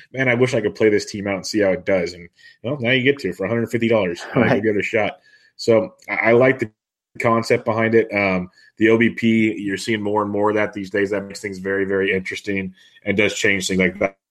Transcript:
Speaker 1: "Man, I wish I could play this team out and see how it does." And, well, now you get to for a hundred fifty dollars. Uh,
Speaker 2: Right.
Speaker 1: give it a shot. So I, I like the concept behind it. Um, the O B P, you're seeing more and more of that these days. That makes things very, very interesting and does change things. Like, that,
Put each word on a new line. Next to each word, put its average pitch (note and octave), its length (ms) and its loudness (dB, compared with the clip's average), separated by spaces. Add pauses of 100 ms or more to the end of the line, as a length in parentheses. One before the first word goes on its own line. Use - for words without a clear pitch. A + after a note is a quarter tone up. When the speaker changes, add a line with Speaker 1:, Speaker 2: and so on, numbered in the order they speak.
(120)
Speaker 1:
"Man, C3 160 -2
I A#2+ 60 2
wish B2 200 0
I A#2 60 0
could G#2 140 -2
play A2 140 2
this G#2 160 2
team G2+ 220 -10
out G2 100 -2
and E2+ 100 -10
see G#2+ 140 -2
how F#2+ 100 4
it F2+ 160 -4
does." F2+ 280 0
And, F2 140 -20 (340)
well, C3+ 180 -6
now A#2 100 -2
you B2+ 120 2
get C#3 180 2
to F2+ 120 -4
for F#2+ 140 -6
a - 20 -4
hundred A#2 220 -2
fifty A#2 180 0
dollars. G2 340 0 (120)
Uh, C3+ 60 2
Speaker 2:
Right. A2 220 2
Speaker 1:
give G#2+ 140 0
it G2 40 0
a - 20 -4
shot. G#2+ 380 -4 (360)
So A2 380 2 (140)
I, G#2 60 -6
I G#2+ 180 2
like C3 260 4
the A2 120 -6 (500)
concept A#2 440 0
behind A2+ 300 0
it. A2 200 4
Um, F#2+ 360 0 (260)
the A2 140 4
O A2+ 80 6
B A#2 120 4
P, A2+ 480 0
you're G2 180 -6
seeing G#2+ 260 -4
more G#2 200 -2
and G#2 80 -4
more G#2 200 0
of G#2+ 60 0
that G#2 160 -2
these G2 180 -10
days. G2+ 200 0
That G2 140 -2
makes G2 160 -16
things F#2+ 180 -10
very, G2 260 -2
very G2 280 0
interesting F#2+ 640 -4 (300)
and G2+ 120 0
does G#2 180 2
change G2 340 0
things. F#2 120 0
Like, F#2 180 0
that, G2 180 -2 (140)